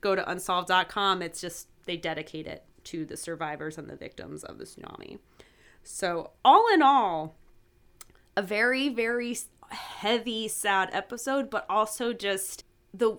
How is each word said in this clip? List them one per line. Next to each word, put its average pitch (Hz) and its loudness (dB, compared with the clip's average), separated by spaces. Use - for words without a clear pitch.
go 196 2
to 190 -2
unsolved 180 -2
dot 185 4
com," 196 2
it's 170 -8
just - -10
they 175 -4
dedicate 160 -6
it - -12
to 160 -8
the - -10
survivors 156 -8
and 151 -12
the - -12
victims - -14
of - -14
the - -12
tsunami. - -16
So 175 -4
all 359 10
in 370 6
all, 190 4
a 208 2
very, 240 2
very 240 -2
s-, - -8
heavy, 226 -2
sad 196 0
episode, 240 -2
but 214 -4
also 214 0
just 196 -4
the, 214 2